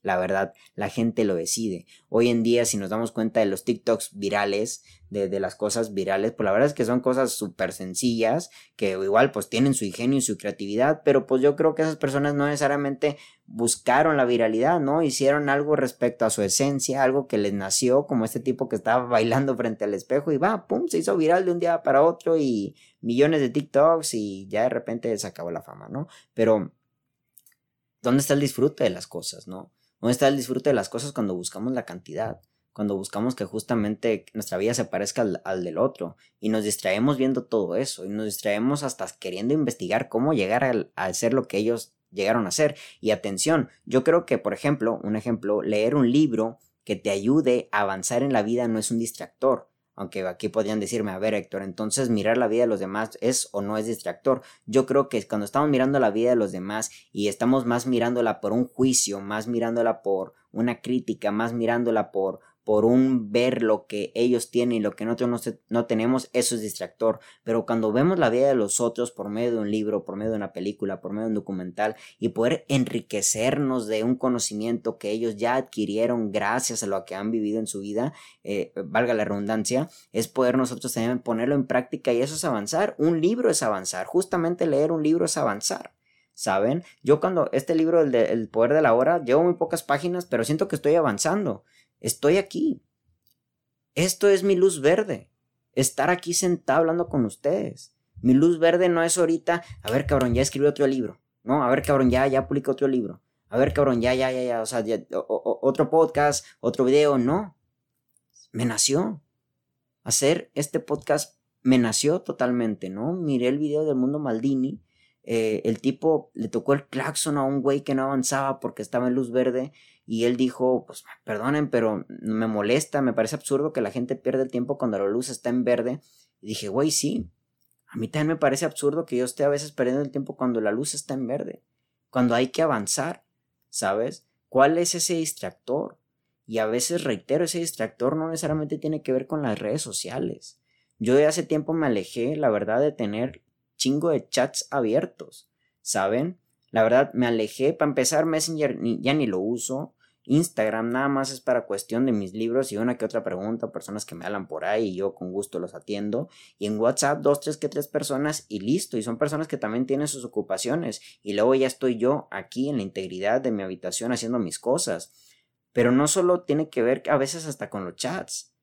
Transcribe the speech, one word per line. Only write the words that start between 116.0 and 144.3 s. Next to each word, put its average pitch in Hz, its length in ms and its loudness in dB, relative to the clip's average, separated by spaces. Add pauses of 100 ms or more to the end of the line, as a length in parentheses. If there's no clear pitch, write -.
le 110 120 -6
tocó 113 260 0
el 143 140 0
claxon 143 500 -4
a 143 60 0
un 139 180 0
güey 139 200 2
que 139 160 -2
no 135 80 0
avanzaba 135 560 -2
porque - 200 -8
estaba 123 280 -2
en 123 60 0
luz 123 180 -2
verde 127 400 0 (340)
y 113 160 -2
él 123 140 4
dijo, 127 500 0
"Pues, - 180 -18 (200)
perdonen, 135 440 -2
pero 113 400 0
me 110 380 -4
molesta, 110 560 0
me 127 100 2
parece 113 220 0
absurdo 143 380 -2
que 131 80 -4
la 104 100 -2
gente 123 240 -4
pierda 131 300 -2
el 127 80 -12
tiempo 127 260 -4
cuando 107 220 -2
la 98 60 0
luz 117 220 -2
está 120 220 -6
en 123 140 0
verde". 120 360 0 (400)
Y 95 60 -18
dije, 107 220 -6
"Güey, 139 240 0
sí, - 360 -2 (600)
a - 80 -14
mí 113 100 -4
también 151 220 -2
me 160 80 0
parece 135 300 2
absurdo 143 380 0
que 131 120 -4
yo 123 80 2
esté 127 180 -4
a 143 60 4
veces 143 240 -2
perdiendo 131 280 0
el 143 120 -4
tiempo 139 240 -6
cuando 123 240 0
la 107 100 0
luz 120 240 -2
está 143 200 -8
en 131 120 -6
verde, - 340 -6 (480)
cuando 123 280 2
hay 127 140 2
que 160 120 0
avanzar, 139 640 -2 (440)
¿sabes? 110 600 -4 (200)
¿Cuál 143 300 6
es 175 160 0
ese 175 200 -2
distractor?". 151 840 -6 (480)
Y 110 120 -4
a 110 80 0
veces, 123 360 -2
reitero, 139 440 -2
ese 170 120 -4
distractor 135 560 -4
no 160 140 -4
necesariamente 156 500 -4
tiene 151 240 -4
que 131 100 -4
ver 131 140 -2
con 156 160 -4
las 110 160 -2
redes 113 240 -4
sociales. - 800 -8 (400)
Yo 117 160 4
de 147 100 6
hace 156 160 0
tiempo 151 300 -2
me 160 160 2
alejé, 120 480 -2
la 147 120 0
verdad, 107 320 0
de 151 120 2
tener 117 500 -6 (360)
chingo 147 300 0
de 143 180 0
chats - 440 -2